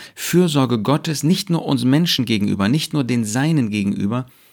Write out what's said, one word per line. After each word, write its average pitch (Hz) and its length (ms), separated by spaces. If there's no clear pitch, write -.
Fürsorge 147 640
Gottes, 143 440
nicht 175 280
nur 165 160
uns 135 180
Menschen 143 400
gegenüber, 101 460
nicht 156 240
nur 147 100
den 120 220
Seinen 131 420
gegenüber, 101 560